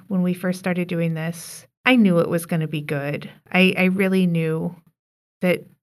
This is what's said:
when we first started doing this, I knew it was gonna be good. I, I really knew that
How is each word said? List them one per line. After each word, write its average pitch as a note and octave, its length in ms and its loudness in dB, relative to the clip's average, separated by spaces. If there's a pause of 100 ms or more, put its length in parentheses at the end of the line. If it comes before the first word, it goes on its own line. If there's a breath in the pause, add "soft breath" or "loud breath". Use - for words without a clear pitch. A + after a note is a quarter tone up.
when F#3 140 0
we F3+ 100 2
first F3+ 260 -4
started F3 300 -4
doing E3+ 240 -2
this, D#3+ 540 -8 (180)
I B3+ 120 6
knew F#3 240 6
it - 100 0
was E3 160 -2
gonna D#3+ 200 -2
be D#3 140 -6
good. C#3+ 500 -6 (220)
I, F#3 240 4
I F#3 80 0
really F#3+ 420 2
knew E3 480 -2 (680)
that F3+ 240 0 (160)